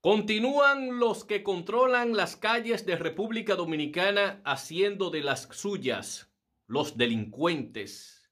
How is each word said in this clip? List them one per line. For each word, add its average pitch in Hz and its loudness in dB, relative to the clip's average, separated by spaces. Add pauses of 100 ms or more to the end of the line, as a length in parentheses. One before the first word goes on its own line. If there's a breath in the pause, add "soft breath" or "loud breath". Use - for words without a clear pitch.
Continúan 247 4
los 226 0
que 202 -4
controlan 233 2
las 175 0
calles 226 0
de 175 0
República 208 -2
Dominicana 175 0
haciendo 185 -2
de 156 -4
las 139 -2
suyas, 127 -6 (380)
los 143 -2
delincuentes. 120 -2